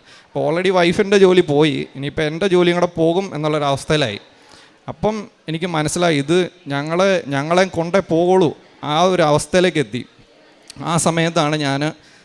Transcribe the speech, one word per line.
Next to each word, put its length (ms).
അപ്പോൾ 240
already 240
വൈഫിൻ്റെ 440
ജോലി 220
പോയി, 560
ഇനിയിപ്പോൾ 260
എൻ്റെ 260
ജോലിയും 280
കൂടെ 200
പോകും 380
എന്നുള്ളൊരവസ്ഥയിലായി. 840
അപ്പം 400
എനിക്ക് 180
മനസ്സിലായി 520
ഇത് 300
ഞങ്ങളെ, 580
ഞങ്ങളെ 380
കൊണ്ടേ 440
പോകുള്ളൂ, 480
ആ 180
ഒരു 200
അവസ്ഥയിലേക്ക് 560
എത്തി. 280
ആ 160
സമയത്താണ് 600
ഞാൻ 360